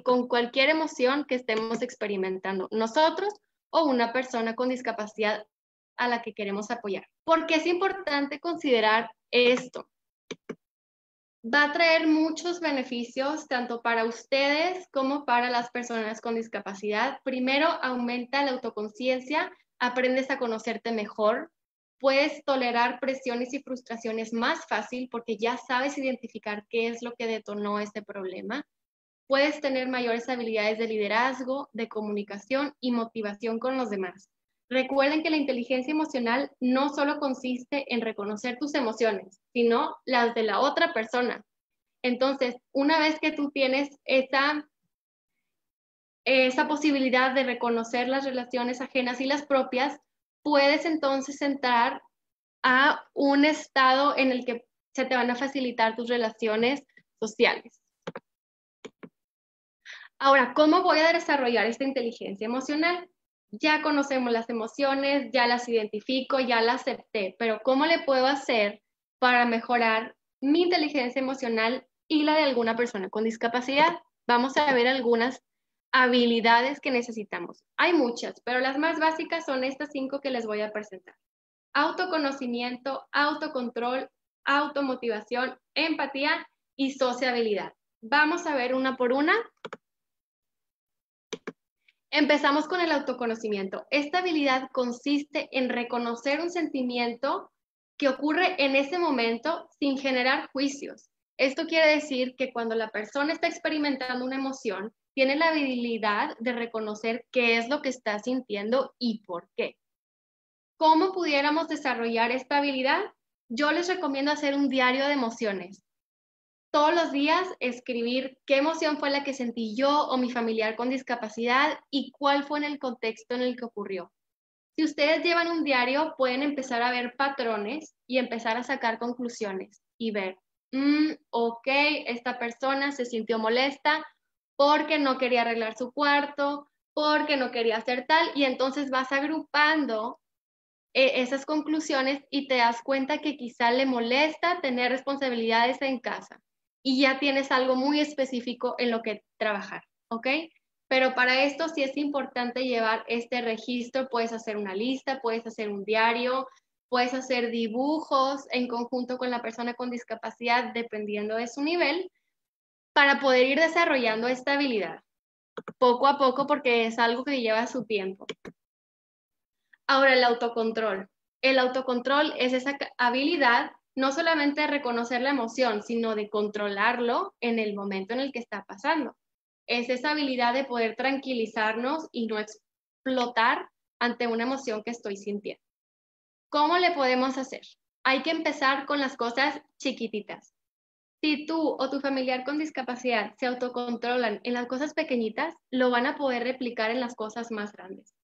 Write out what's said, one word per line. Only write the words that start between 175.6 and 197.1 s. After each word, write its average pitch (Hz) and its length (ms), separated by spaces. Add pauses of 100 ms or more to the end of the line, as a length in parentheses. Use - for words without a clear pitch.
sino 226 340
de 208 140
controlarlo 214 1080
en 233 200
el 208 160
momento 196 380
en 254 60
el 277 120
que 240 80
está 208 280
pasando. 285 480 (520)
Es 240 220
esa 254 220
habilidad 254 420
de 269 120
poder 233 300
tranquilizarnos 247 1160
y 233 160
no 214 120
explotar 247 1300 (300)
ante 240 280
una 226 160
emoción 247 400
que 240 80
estoy 214 240
sintiendo. 202 460 (880)
¿Cómo 302 280
le 349 140
podemos 262 460
hacer? - 240 (420)
Hay 269 180
que 320 100
empezar 285 540
con 285 140
las 262 180
cosas 262 440 (180)
chiquititas. 220 720 (680)
Si 302 240
tú 320 340
o 262 100
tu 277 120
familiar 254 420
con 285 160
discapacidad 247 800
se 254 80
autocontrolan 240 960
en 240 100
las 247 140
cosas 269 260
pequeñitas, 269 640 (160)
lo 254 180
van 240 160
a 294 100
poder 254 280
replicar 233 480
en 254 80
las 240 160